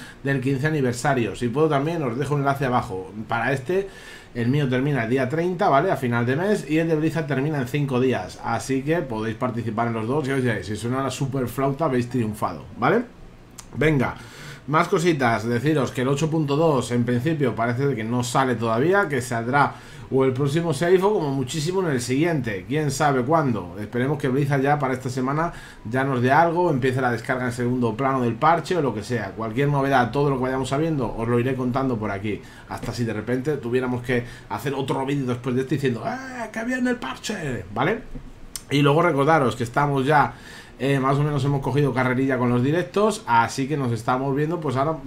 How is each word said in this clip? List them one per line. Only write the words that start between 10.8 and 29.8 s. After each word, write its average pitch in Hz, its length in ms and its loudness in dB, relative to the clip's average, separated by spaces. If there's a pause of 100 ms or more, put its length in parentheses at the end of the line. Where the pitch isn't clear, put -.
la 135 80 -2
super 127 380 -2
flauta, 139 380 -2
habéis 123 240 0
triunfado, 104 560 -4 (120)
¿vale? 180 280 2 (720)
Venga. 127 380 2 (520)
Más 165 220 2
cositas, 135 580 2
deciros 127 440 2
que 131 100 -4
el 127 80 2
ocho 143 200 0
punto 143 280 0
dos 139 340 2
en 120 140 2
principio 123 500 0
parece 123 400 0
que 110 80 -4
no 120 180 -2
sale 127 340 2
todavía, 131 520 2
que 139 140 -2
saldrá 123 540 0 (360)
o 131 140 4
el 131 80 2
próximo 151 400 0
save 180 300 4
o 208 100 4
como 156 180 0
muchísimo 147 500 -2
en 170 120 0
el 123 80 0
siguiente, 120 640 0
quién 147 240 0
sabe 139 320 2
cuándo. 117 560 0
Esperemos 123 400 -2
que 143 80 -2
Blizzard 135 340 2
ya 143 160 2
para 131 160 -2
esta 123 160 -6
semana 135 440 -2 (360)
ya 131 140 0
nos 135 180 0
dé 127 100 4
algo, 170 380 4
empiece 131 300 2
la 127 120 2
descarga 123 340 -2
en 123 60 -2
segundo 123 440 0
plano 135 260 0
del 117 120 2
parche 160 420 2
o 170 60 2
lo 127 120 0
que 104 100 -6
sea. 107 280 -4
Cualquier 113 380 0
novedad, 135 420 4